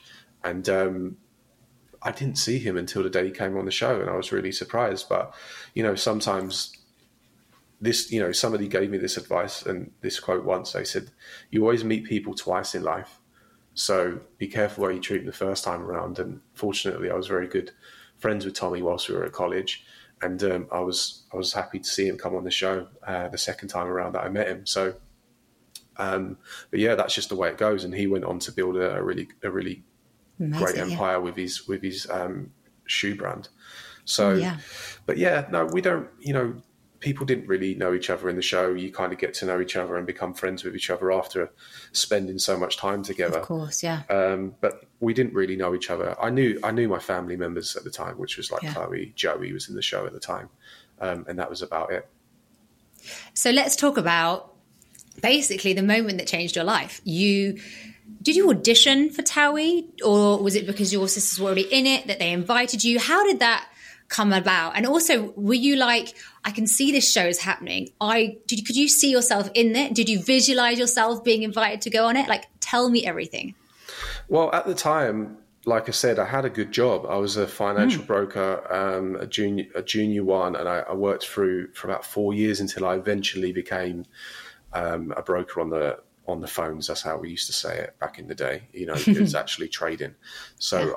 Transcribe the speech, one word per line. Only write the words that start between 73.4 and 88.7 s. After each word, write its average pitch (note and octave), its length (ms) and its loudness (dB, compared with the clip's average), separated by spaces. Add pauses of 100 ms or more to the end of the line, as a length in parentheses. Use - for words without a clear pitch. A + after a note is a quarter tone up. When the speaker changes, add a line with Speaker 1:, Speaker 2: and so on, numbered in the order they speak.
Speaker 1:
Well, D#3 260 4
at F3 140 0
the F#3 80 0
time, A#2+ 640 0 (280)
like A2+ 240 2
I - 20 -2
said, A2+ 280 4
I G2 60 2
had C3+ 200 0
a A#2+ 60 -2
good G#2 200 -4
job. A#2+ 380 2
I F#2+ 60 -2
was G2+ 220 0
a G2 100 2
financial G#2+ 560 2
Speaker 2:
Mm. - 40 -10
Speaker 1:
broker, G2 640 0
um, F#2+ 440 0
a G2 100 -6
junior, G2+ 480 0
a F2+ 80 -2
junior G#2+ 420 0
one, F#2 320 2
and F2 140 -2
I, F2 120 0
I - 120 -6
worked G2 320 0
through F#2 480 0
for - 140 -10
about - 180 -4
four G#2 300 0
years G#2 240 2
until G2 260 -2
I F2+ 100 2
eventually F#2+ 560 -2
became, F2+ 540 -4 (680)
um, E2+ 440 -2
a D#2 60 -4
broker F2+ 380 -2
on D#2+ 100 -2
the, D2+ 260 0 (300)
on E2+ 140 -4
the - 60 -10
phones. D#2 400 -6
That's D#2+ 160 -6
how D#2+ 140 -4
we E2 120 -8
used E2+ 180 -6
to - 60 -6
say E2 260 -4
it - 200 -12
back - 180 -6
in - 100 -16
the E2 80 -8
day. C#2 280 -4 (100)